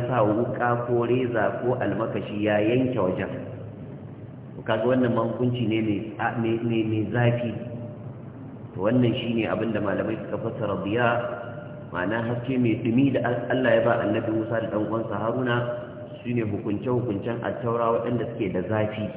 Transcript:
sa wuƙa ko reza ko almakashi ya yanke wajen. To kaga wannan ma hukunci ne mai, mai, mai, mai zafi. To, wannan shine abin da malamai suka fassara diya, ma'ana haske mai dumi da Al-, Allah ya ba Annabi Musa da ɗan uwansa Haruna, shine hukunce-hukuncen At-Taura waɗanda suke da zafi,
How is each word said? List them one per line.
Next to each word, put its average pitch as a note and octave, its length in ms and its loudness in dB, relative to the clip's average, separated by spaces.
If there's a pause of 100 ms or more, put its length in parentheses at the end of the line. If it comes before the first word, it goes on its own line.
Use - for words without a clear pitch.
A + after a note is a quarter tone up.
sa B2 160 4
wuƙa A#2+ 640 2
ko A#2+ 180 2
reza A2+ 560 2
ko - 160 2
almakashi G#2 640 -2
ya G#2 160 4
yanke A#2+ 400 2
wajen. F#2 320 2 (1300)
To - 80 -10
kaga A2+ 220 0
wannan B2+ 280 4
ma A2+ 160 2
hukunci A#2+ 380 0
ne A2 100 2
mai, G#2+ 220 0 (420)
mai, A2+ 160 2
mai, A#2 240 0
mai A2 200 0 (120)
zafi. A#2+ 380 2 (1160)
To, F#2 180 -2
wannan B2 240 6
shine A2+ 340 0
abin G#2+ 280 0
da G#2 60 0
malamai G2 420 0
suka - 180 -4
fassara G#2 420 -2
diya, A2+ 280 2 (800)
ma'ana F#2+ 340 -2
haske B2 320 -2
mai A#2 240 2
dumi B2+ 320 4
da A#2+ 100 2
Al-, A#2+ 280 0
Allah B2+ 240 4
ya A2+ 100 6
ba A#2 160 6
Annabi A2 320 0
Musa A2 300 0
da - 80 -2
ɗan G#2 180 0
uwansa G#2+ 280 -2
Haruna, A#2+ 400 0 (640)
shine A#2+ 240 -2
hukunce-hukuncen A2+ 1000 -2
At-Taura A#2 480 0
waɗanda A#2 400 0
suke G#2 180 -2
da F2+ 140 0
zafi, G#2+ 420 0 (120)